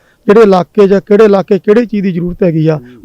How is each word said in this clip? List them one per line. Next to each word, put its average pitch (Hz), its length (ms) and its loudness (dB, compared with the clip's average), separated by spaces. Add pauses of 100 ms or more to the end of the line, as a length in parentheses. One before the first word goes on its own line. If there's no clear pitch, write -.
(280)
ਜਿਹੜੇ 208 140 4
ਇਲਾਕੇ 190 460 2
ਜਾਂ 190 180 0
ਕਿਹੜੇ 208 180 2
ਇਲਾਕੇ 196 360 0
ਕਿਹੜੀ 220 260 -2
ਚੀਜ਼ 202 180 -6
ਦੀ 196 80 -4
ਜ਼ਰੂਰਤ 175 320 -8
ਹੈਗੀ 160 240 -2
ਆ 156 120 -2 (260)